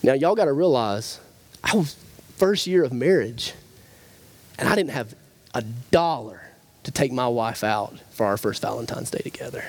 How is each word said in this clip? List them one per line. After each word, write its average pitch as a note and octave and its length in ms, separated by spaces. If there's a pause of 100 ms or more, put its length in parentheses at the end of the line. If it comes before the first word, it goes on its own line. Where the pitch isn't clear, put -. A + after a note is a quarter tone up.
Now, C3+ 100
y'all D3+ 220
gotta F3 180
realize, A#2+ 640 (440)
I - 140
was E3 200 (400)
first F#3+ 300
year F3+ 180
of B2+ 80
marriage, A#2+ 640 (1040)
and C3 100
I E3 60
didn't F#3+ 160
have A#2 240 (400)
a A#2+ 80
dollar B2 800 (400)
to - 80
take C#3 200
my B2+ 160
wife A2+ 380
out G#2+ 340 (120)
for A2 160
our G2+ 100
first G#2+ 240
Valentine's - 500
Day - 100
together. C3 480